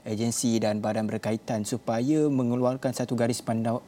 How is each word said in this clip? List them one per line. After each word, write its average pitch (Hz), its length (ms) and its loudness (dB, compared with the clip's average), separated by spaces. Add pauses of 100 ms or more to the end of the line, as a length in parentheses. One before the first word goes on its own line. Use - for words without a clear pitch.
agensi 113 560 0
dan 107 240 0
badan 107 240 0
berkaitan 110 560 -2
supaya 127 640 0
mengeluarkan 127 640 2
satu 127 240 -2
garis 117 240 2
pandu-, 113 480 -2